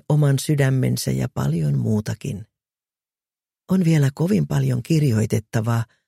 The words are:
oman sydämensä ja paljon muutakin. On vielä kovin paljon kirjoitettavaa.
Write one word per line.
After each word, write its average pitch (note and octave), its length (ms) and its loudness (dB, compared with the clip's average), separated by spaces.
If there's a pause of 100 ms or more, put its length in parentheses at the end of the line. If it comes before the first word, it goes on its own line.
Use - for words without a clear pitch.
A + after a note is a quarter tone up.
oman D3 300 2
sydämensä C3+ 720 0
ja C3 180 -2
paljon C#3+ 500 -2
muutakin. G#2+ 680 -4 (1300)
On F#3 120 2
vielä D3+ 300 4
kovin E3+ 320 0
paljon C3+ 360 -2
kirjoitettavaa. A#2 1000 0 (240)